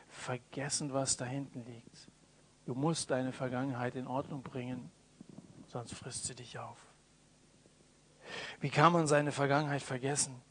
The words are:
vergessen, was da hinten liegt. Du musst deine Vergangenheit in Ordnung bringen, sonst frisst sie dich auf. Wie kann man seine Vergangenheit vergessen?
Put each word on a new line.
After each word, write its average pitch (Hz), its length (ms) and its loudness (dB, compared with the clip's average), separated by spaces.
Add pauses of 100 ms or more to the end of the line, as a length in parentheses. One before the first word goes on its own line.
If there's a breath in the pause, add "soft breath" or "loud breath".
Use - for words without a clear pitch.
vergessen, - 840 -4
was 135 260 2
da 127 80 -4
hinten 131 400 -6
liegt. - 440 -18 (560)
Du 127 80 -4
musst 151 380 2
deine 127 200 2
Vergangenheit 127 640 -2
in 131 120 -4
Ordnung 135 340 -2
bringen, 127 480 -6 (800)
sonst - 260 -8
frisst - 320 -8
sie 127 100 -6
dich 117 220 -12
auf. - 220 -10 (1800 loud breath)
Wie 147 100 0
kann 151 220 8
man 170 140 6
seine 147 260 6
Vergangenheit 139 520 2
vergessen? 135 680 -2